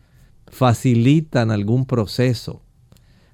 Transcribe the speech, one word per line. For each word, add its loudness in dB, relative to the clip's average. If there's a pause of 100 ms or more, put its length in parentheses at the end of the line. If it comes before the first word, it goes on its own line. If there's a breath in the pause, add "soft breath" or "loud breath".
(500 soft breath)
Facilitan 2
algún 0
proceso, -4 (720 soft breath)